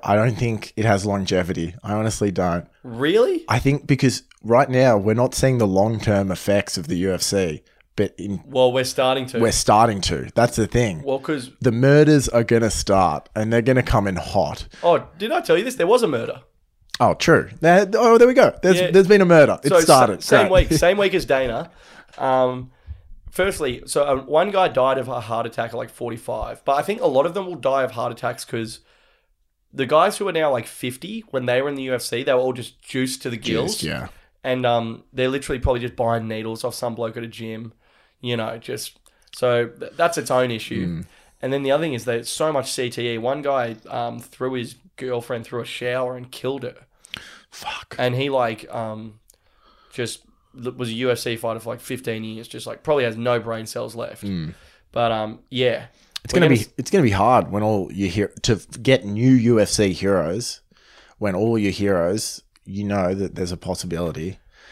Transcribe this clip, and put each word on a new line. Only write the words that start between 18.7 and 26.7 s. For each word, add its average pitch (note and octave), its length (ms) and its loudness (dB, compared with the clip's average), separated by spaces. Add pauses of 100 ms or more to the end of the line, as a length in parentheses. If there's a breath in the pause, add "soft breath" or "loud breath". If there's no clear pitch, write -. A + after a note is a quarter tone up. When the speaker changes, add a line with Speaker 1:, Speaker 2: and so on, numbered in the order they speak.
Speaker 2:
Yeah. F3+ 100 0
Speaker 1:
there's F#3 180 6
been G3+ 140 8
a F3+ 40 6
murder. D3 360 8
It C#3 60 0
Speaker 2:
So, E3+ 120 6
Speaker 1:
started. C3 420 6
Speaker 2:
sa-, - 180 4
same - 80 2
Speaker 1:
Great. F#3 220 4
Speaker 2:
week, D#3 80 4
same F3 200 4
week G3 160 2
as D#3 120 -2
Dana. C3 440 -2 (480 soft breath)
Um, B2+ 520 0 (600 soft breath)
firstly, E3+ 540 -4
so, C#3+ 240 0
um, C3+ 180 0
one E3 240 2
guy F#3+ 180 2
died C3 280 2
of B2+ 120 -4
a A#2+ 120 -6
heart A2+ 240 -6
attack A#2 300 -6
at, - 20 -10
like, A#2+ 140 -10
forty-five, A#2 720 -10
but C#3 120 0